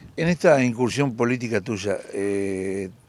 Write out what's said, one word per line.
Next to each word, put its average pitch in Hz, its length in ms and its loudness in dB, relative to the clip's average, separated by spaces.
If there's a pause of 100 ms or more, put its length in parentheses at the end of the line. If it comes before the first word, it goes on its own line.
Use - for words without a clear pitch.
(160)
En 160 120 -2
esta 156 360 6
incursión 120 520 0
política 120 460 0
tuya, 98 360 -4 (140)
eh... 98 800 -4 (200)